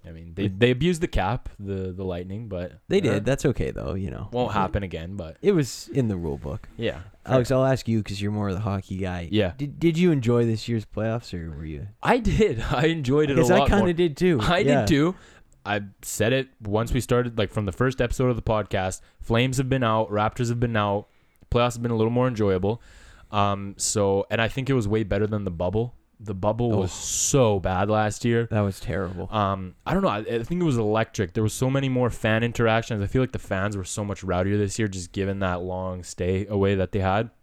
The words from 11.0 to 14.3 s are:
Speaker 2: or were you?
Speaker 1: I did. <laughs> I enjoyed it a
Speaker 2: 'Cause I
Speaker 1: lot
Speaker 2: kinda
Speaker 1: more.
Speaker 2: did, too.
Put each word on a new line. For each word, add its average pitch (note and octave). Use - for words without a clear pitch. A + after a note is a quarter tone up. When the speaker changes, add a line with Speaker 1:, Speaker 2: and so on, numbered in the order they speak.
Speaker 2:
or E2
were D#2
you? D#2
Speaker 1:
I A#3
did. F3
<laughs> -
I C#3+
enjoyed D3
it -
a -
Speaker 2:
'Cause F3
I F3+
Speaker 1:
lot C#3
Speaker 2:
kinda G3+
Speaker 1:
more. F3
Speaker 2:
did, D#3+
too. F3